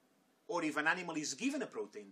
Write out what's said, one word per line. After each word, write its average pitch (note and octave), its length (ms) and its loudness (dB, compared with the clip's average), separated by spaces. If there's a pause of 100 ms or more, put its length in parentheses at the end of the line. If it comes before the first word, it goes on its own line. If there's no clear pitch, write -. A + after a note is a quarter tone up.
(480)
or E3 160 0
if D3+ 140 2
an D3+ 100 4
animal F3 280 2
is D3+ 180 -2
given C4+ 280 0
a C3 60 -2
protein G#2 440 -8